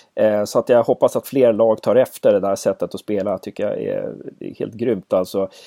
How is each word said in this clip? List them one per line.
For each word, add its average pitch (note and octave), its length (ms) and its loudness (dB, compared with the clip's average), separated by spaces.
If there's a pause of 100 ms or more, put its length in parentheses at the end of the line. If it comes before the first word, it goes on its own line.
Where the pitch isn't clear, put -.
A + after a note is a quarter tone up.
(160)
Eh, G#2+ 280 2
så A#2+ 160 -2
att - 100 0
jag A#2+ 140 6
hoppas B2 320 2
att A#2+ 120 -6
fler B2 260 4
lag A2 280 2
tar G#2+ 140 2
efter A#2+ 380 2
det G2+ 60 4
där G2 160 0
sättet F#2+ 380 -4
att F#2+ 60 -10
spela, G2+ 380 -4
tycker G2+ 260 -10
jag G#2 180 -4
är, G1+ 320 -6 (260)
är - 200 -12
helt G#2+ 140 -8
grymt A2 400 -4
alltså. F#2+ 360 -2 (180)